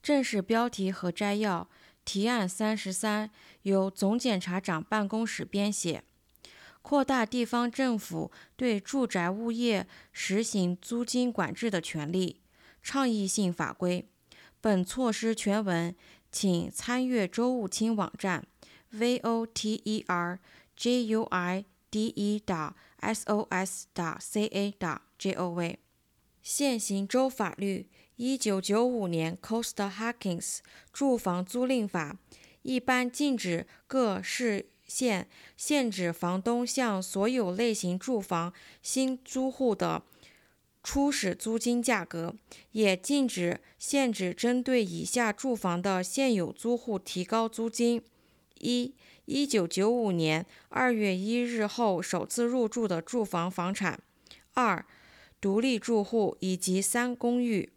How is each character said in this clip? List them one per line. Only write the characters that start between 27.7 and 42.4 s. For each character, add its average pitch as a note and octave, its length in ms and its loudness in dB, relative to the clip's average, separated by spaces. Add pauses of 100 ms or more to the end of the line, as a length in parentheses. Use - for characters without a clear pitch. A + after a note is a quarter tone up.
一 B3+ 220 -2
九 G3 240 0
九 A3 260 2
五 A3 220 0
年 E3 280 0
Costa G#3+ 540 -4
Hawkins G#3 680 -4 (340)
住 C4 240 2
房 F3+ 260 0
租 B3 240 -2
赁 B3 180 2
法 E3+ 320 -4 (440)
一 B3+ 180 -2
般 B3 320 2
禁 C#4 240 2
止 F3 320 -2 (180)
各 G#3+ 380 0
市 A3 460 -2 (160)
县 G#3 420 0 (300)
限 C4 340 2
制 F3+ 220 -2
房 F3+ 280 -2
东 A#3+ 240 0
向 A3+ 380 0
所 G3 240 0
有 A#3+ 240 0
类 A3+ 220 2
型 F#3 260 -2
住 A#3+ 220 -2
房 F3 320 -2 (280)
新 C4 440 0
租 C4 260 -2
户 B3 240 2
的 E3+ 280 0 (800)
初 C#4 300 2
始 G3 240 -2
租 A3+ 240 -2
金 A#3+ 240 0
价 G#3 220 2
格， E3+ 280 -6 (380)